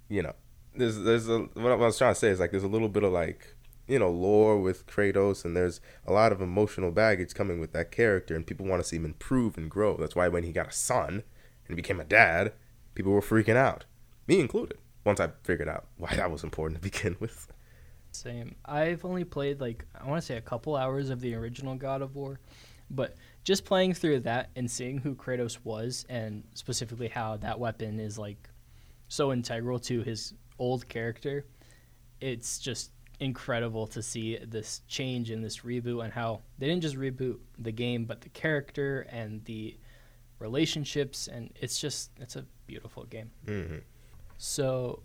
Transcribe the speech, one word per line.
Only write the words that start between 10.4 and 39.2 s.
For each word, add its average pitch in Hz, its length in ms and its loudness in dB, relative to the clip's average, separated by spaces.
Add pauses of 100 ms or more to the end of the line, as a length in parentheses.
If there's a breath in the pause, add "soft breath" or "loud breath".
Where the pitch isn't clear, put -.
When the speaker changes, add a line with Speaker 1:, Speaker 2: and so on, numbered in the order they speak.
Speaker 1:
he 85 80 -6
got 80 180 -2
a - 20 -14
son 101 520 -2 (440 soft breath)
and - 80 -6
became 87 240 -2
a 78 60 -6
dad, 98 480 6 (420 soft breath)
people 98 160 2
were 101 100 8
freaking 110 360 6
out, 123 280 4 (420)
me 185 120 8
included, 185 400 0 (260)
once 104 140 4
I 85 100 2 (140)
figured 78 260 0
out 80 180 -6 (100)
why 85 180 -4
that 92 160 2
was 76 120 -6
important 80 380 -4
to 95 80 -4
<laughs> - 20 -12
begin 90 280 -2
with. - 280 -8 (680 soft breath)
Speaker 2:
Same. 120 420 -10 (100)
I've 156 400 0
only 180 180 -2
played, 143 380 -2
like, 120 240 -4 (100)
I - 120 -12
wanna 156 140 0
say 131 160 -6
a 113 40 -8
couple 123 340 -4
hours 131 340 0
of 127 120 -4
the 120 140 -2
original 123 400 -6
God 135 260 -4
of 135 140 -8
War, 135 240 -8 (500 loud breath)
but 131 260 -2 (280 soft breath)
just 196 220 2
playing 185 280 4
through 151 280 2
that 117 340 -2
and 123 140 -2
seeing 127 300 -4
who 135 160 -2
Kratos 123 480 -4
was 113 460 -6
and 110 340 -6 (100)
specifically 120 560 -6
how 110 280 -4
that 107 220 -4
weapon 110 400 -4
is, 107 180 -6
like, 101 320 -10 (600 soft breath)
so 139 240 2
integral 120 460 -2
to 120 240 -2
his 110 300 -6 (260)
old 123 280 0
character, 120 580 -4 (760 soft breath)
it's 123 380 -6
just - 320 -6 (280)
incredible 117 680 -2
to 113 140 -8
see 113 360 -4
this 110 500 -8
change 127 440 -4
in 110 100 -4
this 107 180 -8
reboot 120 440 -4
and 107 100 -8
how 117 280 -4 (160)
they 135 100 -2
didn't 175 140 2
just 151 140 -2
reboot 131 420 -4 (220)
the 113 120 -6
game, 120 340 -2
but 113 160 -8
the - 80 -20
character 139 800 -2
and 110 360 -10